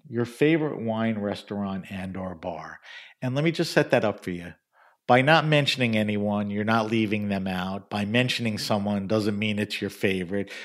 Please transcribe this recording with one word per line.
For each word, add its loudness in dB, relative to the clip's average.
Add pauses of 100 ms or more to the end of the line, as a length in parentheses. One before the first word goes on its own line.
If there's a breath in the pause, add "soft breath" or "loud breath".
Your -2
favorite 2
wine -2
restaurant -4
and -8
or -8
bar. -10 (420 loud breath)
And -2
let 0
me 2
just -2
set 4
that 4
up 0
for -6
you. -8 (520)
By 8
not 6
mentioning 2
anyone, 0
you're -2
not 2
leaving 0
them -2
out. -4
By -2
mentioning 0
someone 0
doesn't 0
mean 0
it's -4
your -4
favorite. -2 (140)